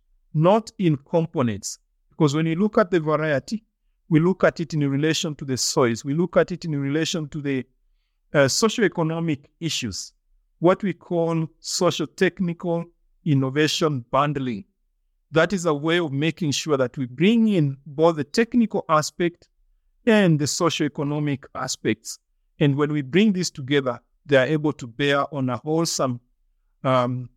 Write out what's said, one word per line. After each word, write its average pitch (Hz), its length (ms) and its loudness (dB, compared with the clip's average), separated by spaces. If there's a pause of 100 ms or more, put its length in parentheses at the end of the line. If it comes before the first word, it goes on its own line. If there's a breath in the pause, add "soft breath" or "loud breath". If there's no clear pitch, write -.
(340)
not 190 440 4
in 160 180 2
components. 143 800 -4 (320)
Because 147 240 2
when 160 120 0
you 160 100 0
look 208 200 0
at 214 140 4
the 175 100 2
variety, 151 640 -2 (440)
we 156 120 4
look 185 240 2
at 170 160 2
it 165 140 -6
in 143 160 0
relation 151 460 0
to - 100 -14
the 131 100 -2
soils, 117 480 0
we 139 80 -4
look 170 240 0
at 165 160 2
it 170 140 -10
in 147 120 -4
relation 151 520 -2
to 156 100 -8
the, 139 240 -4 (680)
uh, 147 60 6
socioeconomic 165 1080 0 (140)
issues, 127 520 -6 (460)
what 185 240 2
we 185 100 -2
call 165 560 -4 (120)
socio-technical 170 1200 -2 (400)
innovation 143 880 0
bundling. 135 540 -2 (640)
That 165 240 2
is 170 100 -4
a 165 80 2
way 160 260 0
of 160 140 -2
making 156 380 -2
sure 143 260 -2
that 127 220 -2
we 131 80 -4
bring 208 420 4
in 151 380 0
both 156 300 2
the 143 80 -4
technical 226 640 0
aspect 165 580 -2 (560)
and 196 340 4
the 147 60 0
socioeconomic 147 1000 -2 (100)
aspects. - 640 -6 (420)
And 139 160 2
when 147 160 0
we 151 80 -2
bring 180 320 2
this 180 180 -4
together, 135 480 -2 (280)
they 139 100 4
are 127 100 6
able 151 280 0
to 135 120 -12
bear 143 480 -2
on 131 160 -4
a 120 80 -4
wholesome, 151 640 -4 (640)
um, 127 520 -2